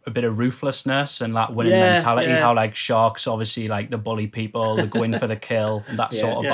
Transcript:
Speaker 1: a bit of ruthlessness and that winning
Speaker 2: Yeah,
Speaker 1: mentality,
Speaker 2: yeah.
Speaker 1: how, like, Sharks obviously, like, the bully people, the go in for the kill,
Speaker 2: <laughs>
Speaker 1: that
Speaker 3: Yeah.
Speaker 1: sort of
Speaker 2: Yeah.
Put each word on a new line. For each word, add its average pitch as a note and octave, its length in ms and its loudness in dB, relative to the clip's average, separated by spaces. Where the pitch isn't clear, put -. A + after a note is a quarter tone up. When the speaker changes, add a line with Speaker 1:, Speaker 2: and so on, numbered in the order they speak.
Speaker 1:
a - 40 -8
bit A#2+ 140 -2
of A2+ 140 0
ruthlessness C3+ 800 -2
and A2+ 160 -4
that A2+ 180 0
winning A2+ 180 2
Speaker 2:
Yeah, A2 240 6
Speaker 1:
mentality, A#2+ 320 2
Speaker 2:
yeah. B2+ 120 2
Speaker 1:
how, A#2+ 140 6
like, A2+ 220 2
Sharks A2+ 500 2
obviously, A2 400 -4
like, G#2+ 240 -4
the A#2 80 -4
bully A2 300 -4
people, A2 480 -2
the G#2+ 100 0
go A#2 160 0
in A2+ 160 0
for A#2+ 80 -2
the A2 100 -2
kill, G#2+ 500 -2
Speaker 2:
<laughs> - 80 -12
Speaker 1:
that A2+ 180 -2
Speaker 3:
Yeah. A2+ 80 -2
Speaker 1:
sort A2+ 180 0
of B2 60 -4
Speaker 2:
Yeah. C#3 100 -2